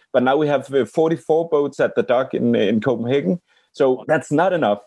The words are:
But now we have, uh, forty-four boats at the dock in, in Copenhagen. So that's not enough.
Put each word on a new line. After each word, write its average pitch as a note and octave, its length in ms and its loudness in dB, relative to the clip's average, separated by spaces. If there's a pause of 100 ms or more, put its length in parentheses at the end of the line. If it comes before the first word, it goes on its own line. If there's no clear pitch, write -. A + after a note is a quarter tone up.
(120)
But B2 100 4
now C3 140 2
we D3+ 100 0
have, C3+ 260 -2
uh, C3+ 120 2
forty-four D#3+ 640 0
boats C#3+ 320 -2
at A#2+ 160 0
the A#2+ 60 0
dock B2+ 300 0
in, A#2+ 220 0
in A2 260 0
Copenhagen. C3+ 600 -2 (320)
So C3 360 0
that's D#3 240 -2
not F3+ 220 2
enough. A2 320 0